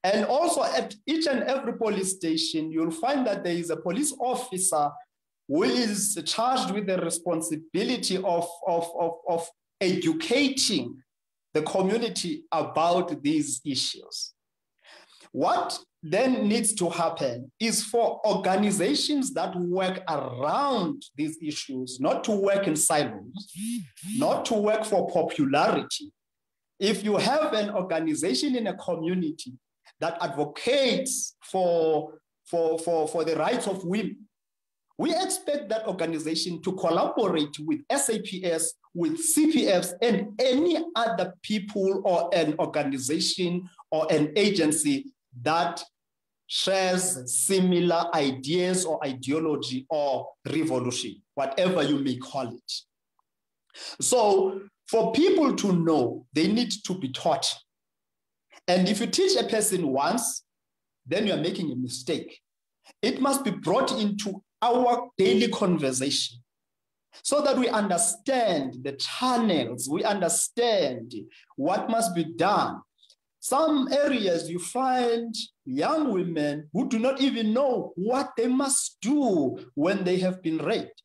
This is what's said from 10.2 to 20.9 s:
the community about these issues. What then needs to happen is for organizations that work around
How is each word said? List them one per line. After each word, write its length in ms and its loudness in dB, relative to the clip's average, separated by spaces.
the 80 2
community 920 -2
about 680 0
these 420 0
issues. 720 -6
What 460 -2
then 460 2
needs 260 2
to 160 0
happen 680 -2
is 240 0
for 440 0
organizations 1040 2
that 240 -4
work 500 -2
around 960 -2